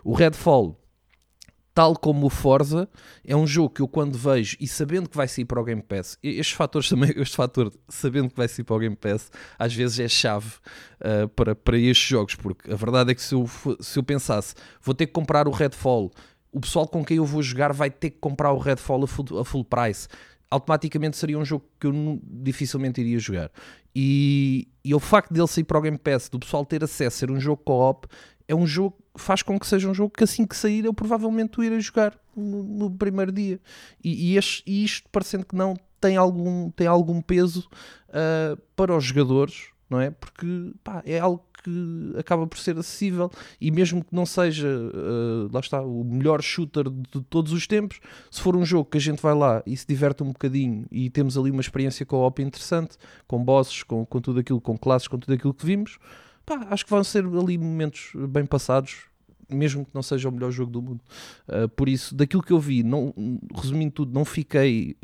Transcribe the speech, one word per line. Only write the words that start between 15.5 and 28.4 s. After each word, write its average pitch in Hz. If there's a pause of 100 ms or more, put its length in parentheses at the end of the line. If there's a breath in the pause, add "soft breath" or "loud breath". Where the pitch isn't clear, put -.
Redfall, 127 (420 loud breath)
o -
pessoal 156
com 165
quem 160
eu 160
vou 151
jogar 135
vai 143
ter 147
que -
comprar 147
o 131
Redfall 135
a 131
full, 120
a 120
full 127
price", 117 (420 loud breath)
automaticamente 151
seria 151
um 156
jogo 143 (160)
que 151
eu 139
nu-, 151
dificilmente 131
iria 117
jogar. 90 (460 loud breath)
E, 139 (160)
e 143
o 143
facto -
dele 165
sair 160
para 156
o -
Game 156
Pass, 139
do 127
pessoal 143
ter 156
acesso, 131
ser 131
um 135
jogo 143
co-op, 131 (420 loud breath)